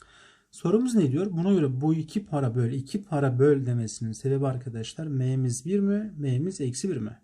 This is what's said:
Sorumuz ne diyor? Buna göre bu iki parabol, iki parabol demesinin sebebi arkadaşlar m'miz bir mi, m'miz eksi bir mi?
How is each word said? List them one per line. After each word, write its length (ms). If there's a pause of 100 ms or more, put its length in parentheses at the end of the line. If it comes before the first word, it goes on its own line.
(500)
Sorumuz 440
ne 180
diyor? 200
Buna 200
göre 280
bu 140
iki 320
parabol, 420
iki 360
parabol 600
demesinin 460
sebebi 340
arkadaşlar 600
m'miz 600
bir 140
mi, 360
m'miz 440
eksi 300
bir 60
mi? 280